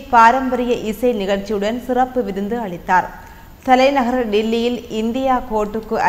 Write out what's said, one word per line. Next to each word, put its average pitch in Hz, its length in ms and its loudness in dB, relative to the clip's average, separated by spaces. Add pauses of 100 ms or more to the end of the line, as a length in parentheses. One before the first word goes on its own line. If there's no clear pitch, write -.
(140)
பாரம்பரிய 247 600 4 (160)
இசை 240 220 0 (100)
நிகழ்ச்சியுடன் 202 640 -2
சிறப்பு 254 420 0
விருந்து 202 380 -6
அளித்தார். 180 420 -2 (600)
தலைநகர் 254 540 4 (120)
டில்லியில் 226 440 0 (220)
இந்தியா 254 360 0 (160)
கோர்ட்டுக்கு 220 440 -4 (140)